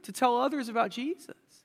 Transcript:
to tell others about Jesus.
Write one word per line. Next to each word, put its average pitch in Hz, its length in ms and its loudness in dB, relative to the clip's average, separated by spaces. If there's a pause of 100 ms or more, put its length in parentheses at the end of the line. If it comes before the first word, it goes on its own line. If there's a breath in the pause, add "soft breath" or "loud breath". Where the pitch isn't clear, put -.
to 202 100 -12
tell 240 240 4
others 262 320 0
about 226 220 0
Jesus. 277 440 -6 (300)